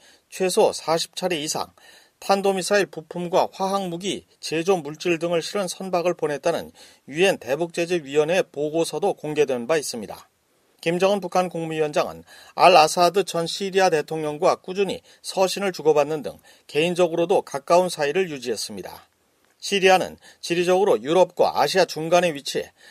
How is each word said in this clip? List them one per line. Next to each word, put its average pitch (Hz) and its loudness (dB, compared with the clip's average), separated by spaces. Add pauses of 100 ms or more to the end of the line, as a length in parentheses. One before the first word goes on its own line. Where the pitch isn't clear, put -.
(300)
최소 185 2
사십 - -4
차례 180 -4
이상 147 -4 (540)
탄도미사일 196 0
부품과 165 -2
화학무기, 185 -6 (120)
제조 165 -2
물질 156 -4
등을 170 -2
실은 196 -4
선박을 180 -2
보냈다는 147 -4 (380)
유엔 165 2
대북제재위원회 160 0
보고서도 156 -2
공개된 139 0
바 165 0
있습니다. 104 -10 (500)
김정은 185 0
북한 185 -2
국무위원장은 156 -4 (300)
알 175 8
아사드 175 4
전 170 -4
시리아 190 0
대통령과 151 0
꾸준히 185 -6 (220)
서신을 190 -2
주고받는 147 2
등 - -12 (300)
개인적으로도 170 0
가까운 175 2
사이를 160 -2
유지했습니다. 117 -8 (520)
시리아는 185 2 (240)
지리적으로 175 2
유럽과 135 2
아시아 165 2
중간에 165 0
위치해 - -8 (180)